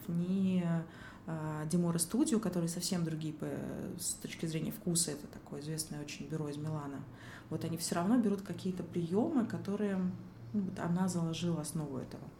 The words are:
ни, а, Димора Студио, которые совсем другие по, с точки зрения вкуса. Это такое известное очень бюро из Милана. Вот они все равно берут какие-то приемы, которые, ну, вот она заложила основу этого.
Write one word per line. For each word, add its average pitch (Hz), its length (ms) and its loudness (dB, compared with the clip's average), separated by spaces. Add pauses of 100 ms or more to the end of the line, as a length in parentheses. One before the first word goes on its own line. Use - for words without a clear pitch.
ни, 180 560 4 (640)
а, 156 400 -2
Димора 170 320 4
Студио, 226 420 4
которые 170 280 2
совсем 175 360 0
другие 156 300 -2
по, 151 120 -6 (520)
с - 160 -2
точки - 320 -6
зрения 156 260 0
вкуса. 170 400 2
Это 143 160 -8
такое - 320 -10
известное 151 400 -4
очень 143 280 -8
бюро 151 200 -2
из 143 80 -4
Милана. 143 480 -4 (460)
Вот 160 140 -2
они 165 120 0
все - 200 0
равно 190 220 6
берут 202 240 4
какие-то 180 400 -4
приемы, 196 640 2
которые, 196 500 0 (560)
ну, 208 100 2
вот - 180 -2
она 175 280 2
заложила 165 520 2
основу 147 380 -2
этого. 131 260 -8 (160)